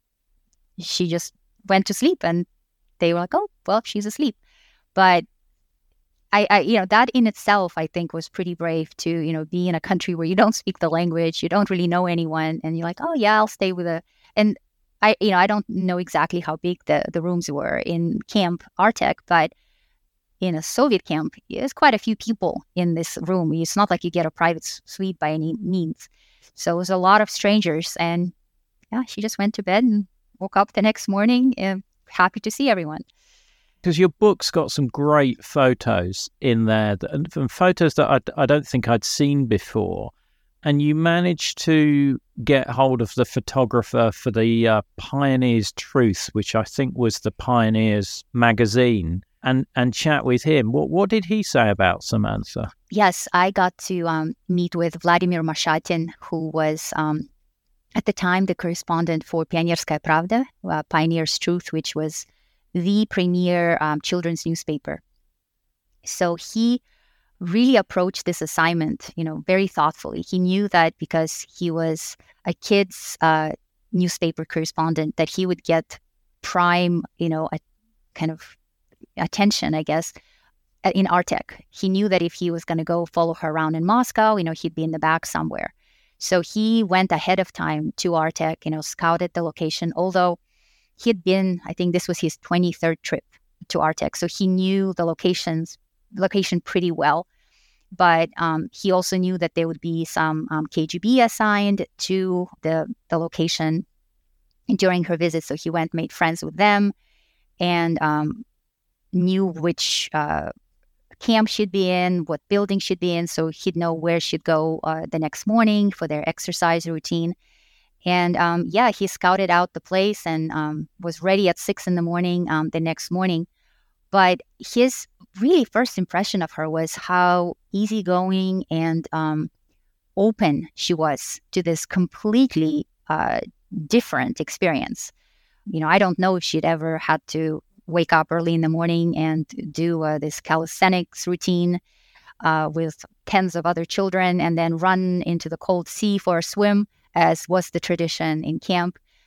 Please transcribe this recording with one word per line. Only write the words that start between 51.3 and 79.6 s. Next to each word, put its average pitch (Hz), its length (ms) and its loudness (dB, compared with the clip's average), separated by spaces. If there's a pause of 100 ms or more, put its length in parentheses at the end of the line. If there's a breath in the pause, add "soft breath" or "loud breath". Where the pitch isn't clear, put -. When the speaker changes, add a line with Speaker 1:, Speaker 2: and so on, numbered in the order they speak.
Speaker 2:
say 120 260 2
about 92 360 2
Samantha? 104 680 -4 (200)
Speaker 1:
Yes, 190 440 2
I 180 160 4
got 185 260 0 (120)
to, 175 200 -2
um, 160 240 -2 (160)
meet 180 260 -2
with 170 280 -2
Vladimir 175 400 2
Mashatin, 160 640 -2 (140)
who 160 320 -6
was, 156 420 -2
um, 151 320 -2 (640)
at - 120 -4
the 208 80 2
time 185 320 0
the 180 80 0
correspondent 170 720 -2
for 160 200 -4
Pionierskaya 165 560 -2
Pravda, 185 460 0 (240)
uh, 156 180 -2
Pioneer's 160 500 0
Truth, 175 360 -4
which 160 200 -6
was 156 320 -6 (480)
the 202 320 2
premier, 180 720 2
um, 151 220 -2
children's 170 420 -4
newspaper. 151 560 -6 (1040)
So 170 300 -2
he 233 480 -2 (580)
really 226 360 4
approached 185 500 0
this 175 160 -4
assignment, 160 720 0
you 165 80 -4
know, 156 220 -8
very 190 200 2
thoughtfully. 160 560 -2
He - 160 -4
knew 185 300 2
that 165 300 2
because - 540 -4
he 175 180 -6
was 160 460 -4 (280 soft breath)
a 180 80 -2
kids, - 680 -2
uh, 156 320 2 (400)
newspaper 170 520 0
correspondent, 160 720 -2
that 160 140 0
he 185 160 -2
would 180 160 -2
get - 360 -2 (440)
prime, 175 600 2 (160)
you 170 100 -2
know, 160 240 -4
a, 160 60 -4 (560)
kind 160 160 -2
of - 260 -12 (600)
attention, 175 580 0